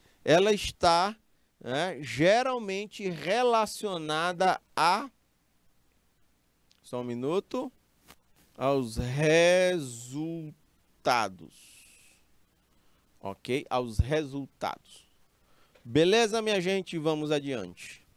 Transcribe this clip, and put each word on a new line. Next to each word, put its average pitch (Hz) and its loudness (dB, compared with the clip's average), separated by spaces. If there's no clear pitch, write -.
ela 190 6
está, 185 0
né, 143 -4
geralmente 196 0
relacionada 180 0
a, 180 2
só 123 -8
um 123 -6
minuto, 165 -4
aos 127 0
resultados. 156 0
Ok? 123 -6
Aos 120 -4
resultados. 139 -6
Beleza, 196 4
minha 214 0
gente? 185 -2
Vamos 151 0
adiante. 131 -6